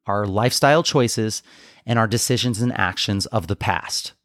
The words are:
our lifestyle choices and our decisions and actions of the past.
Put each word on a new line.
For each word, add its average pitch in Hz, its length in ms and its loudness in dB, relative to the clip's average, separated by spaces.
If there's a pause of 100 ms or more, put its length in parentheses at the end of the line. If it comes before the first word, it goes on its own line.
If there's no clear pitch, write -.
our 101 200 0
lifestyle 127 560 2
choices 117 600 0 (420)
and 117 140 0
our 110 80 4
decisions 113 560 0
and 123 160 0
actions 95 480 -2
of 85 220 -4
the 101 80 -2
past. - 560 -4 (120)